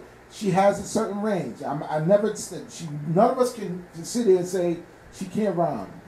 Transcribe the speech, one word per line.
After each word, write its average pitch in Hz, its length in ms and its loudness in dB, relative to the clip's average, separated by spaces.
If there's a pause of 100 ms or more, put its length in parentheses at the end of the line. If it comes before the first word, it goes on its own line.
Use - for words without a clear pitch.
(320)
She 196 180 -4
has 196 300 4
a - 20 -8
certain 202 400 -2
range. 180 400 -4
I'm, 135 220 -4
I 156 160 -2
never 202 360 4
said - 340 -12
she. 165 160 -12 (280)
None 226 160 6
of 262 80 -2
us 247 160 0
can 180 320 -8 (160)
sit 226 240 -2
here 185 120 8
and 175 80 -2
say 175 320 0 (360)
she - 120 -10
can't 202 300 0
rhyme. 143 340 -2 (180)